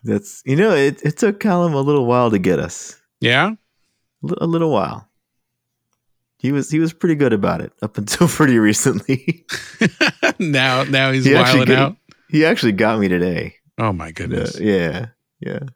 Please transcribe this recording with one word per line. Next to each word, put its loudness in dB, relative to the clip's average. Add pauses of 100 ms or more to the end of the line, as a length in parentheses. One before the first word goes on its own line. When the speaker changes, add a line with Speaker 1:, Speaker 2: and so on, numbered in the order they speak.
Speaker 1:
that's, -6
you 0
know, 2
it, 0
it -2
took 0
Callum 0
a 0
little 2
while 4
to 2
get 2
us. -10 (220)
Speaker 2:
Yeah? 2 (720)
Speaker 1:
Li-, -6
a -2
little 0
while. -4 (1300)
He -2
was, -2
he 0
was 0
pretty 0
good 4
about 0
it -12 (100)
up -8
until 0
<laughs> -4
pretty 4
recently. 0
Speaker 2:
<laughs> -8 (840)
Now, 0
now 0
he's 0
Speaker 1:
He 4
actually 4
Speaker 2:
wilding 4
Speaker 1:
got, 2 (100)
Speaker 2:
out? -16 (320)
Speaker 1:
he 2
actually 2
got 0
me 2
today. -2 (240)
Speaker 2:
Oh, -2
my -10
goodness. -6
Speaker 1:
Uh, -8
yeah, 0 (340)
yeah. -8 (160)